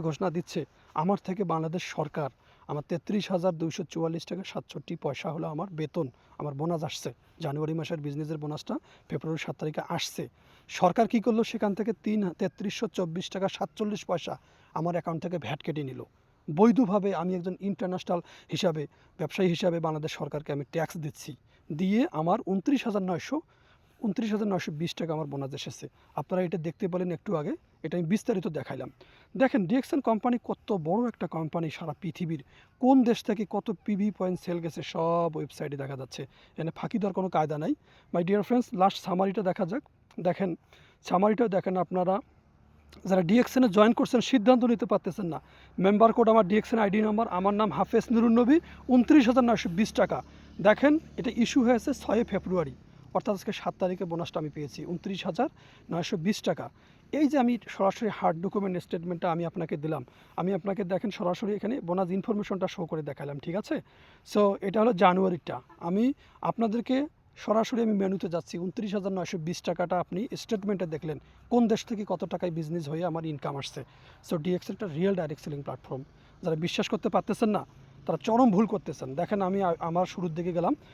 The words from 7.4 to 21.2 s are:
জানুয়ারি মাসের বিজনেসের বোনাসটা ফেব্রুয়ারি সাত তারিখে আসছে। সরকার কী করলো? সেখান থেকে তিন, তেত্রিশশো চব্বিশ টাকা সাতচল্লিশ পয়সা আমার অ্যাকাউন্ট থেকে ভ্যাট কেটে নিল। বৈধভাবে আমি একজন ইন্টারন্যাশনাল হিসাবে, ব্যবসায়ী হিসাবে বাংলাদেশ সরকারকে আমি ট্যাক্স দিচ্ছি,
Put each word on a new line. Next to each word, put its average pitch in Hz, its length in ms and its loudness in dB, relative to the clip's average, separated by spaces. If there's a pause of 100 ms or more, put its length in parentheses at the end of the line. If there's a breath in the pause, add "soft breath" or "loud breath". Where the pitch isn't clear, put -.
জানুয়ারি 151 340 -2
মাসের 160 280 -6
বিজনেসের 151 360 -6
বোনাসটা 151 320 -6 (340 soft breath)
ফেব্রুয়ারি 160 380 -6
সাত 156 140 -6
তারিখে 156 220 -4 (140)
আসছে। - 280 -8 (540 soft breath)
সরকার 196 340 4
কী 240 140 2
করলো? 226 160 4 (100)
সেখান 208 260 0
থেকে 214 140 -2 (120)
তিন, 214 160 0 (200)
তেত্রিশশো 196 460 -4 (100)
চব্বিশ 175 380 -4
টাকা 190 120 0 (100)
সাতচল্লিশ 208 540 -4
পয়সা 175 240 -4 (440 soft breath)
আমার 165 180 -2
অ্যাকাউন্ট 165 280 -4
থেকে 180 120 -4 (100)
ভ্যাট 135 200 -6
কেটে 151 220 -4
নিল। 127 120 -10 (580)
বৈধভাবে 202 520 6 (120)
আমি 185 160 -2
একজন 180 160 -6 (160)
ইন্টারন্যাশনাল 180 500 -2 (340 loud breath)
হিসাবে, 156 280 0 (360 soft breath)
ব্যবসায়ী 185 360 0
হিসাবে 170 320 0
বাংলাদেশ 156 340 -4
সরকারকে 151 360 -6
আমি 143 160 -6
ট্যাক্স 160 220 -2 (100)
দিচ্ছি, - 260 -12 (500 soft breath)